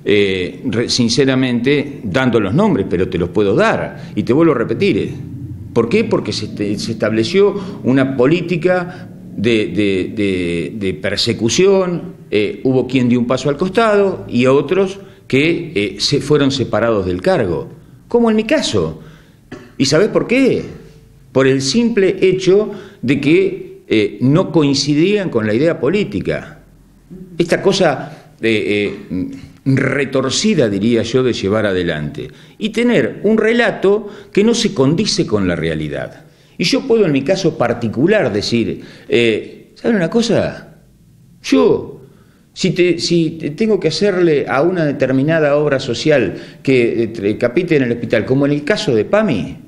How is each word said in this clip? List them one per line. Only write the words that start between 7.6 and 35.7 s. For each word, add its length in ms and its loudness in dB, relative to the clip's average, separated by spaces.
una 340 0
política 920 0
de, 300 2
de, 480 -2
de, 600 -2
de 180 -4
persecución, 1200 0
eh, 320 0
hubo 240 2
quien 220 0
dio 100 2
un 80 0
paso 220 -2
al 80 0
costado 720 0
y 180 0
otros 540 0
que, 480 0
eh, 240 -2
se 220 0
fueron 320 2
separados 540 0
del 140 -2
cargo, 540 -2
como 220 2
en 60 2
mi 80 0
caso. 580 -2
¿Y 80 0
sabés 240 4
por 180 0
qué? 360 2
Por 140 4
el 140 4
simple 600 0
hecho 500 2
de 180 0
que, 680 0
eh, 340 0
no 280 2
coincidían 760 2
con 180 -2
la 80 0
idea 240 0
política. 840 -4
Esta 240 0
cosa, 800 0
eh, 720 0
eh, 160 -4
retorcida, 1040 0
diría 340 2
yo, 200 0
de 100 2
llevar 340 0
adelante 640 -4
y 120 -4
tener 540 0
un 120 4
relato 720 0
que 100 4
no 120 2
se 180 0
condice 540 0
con 200 0
la 80 0
realidad. 680 -6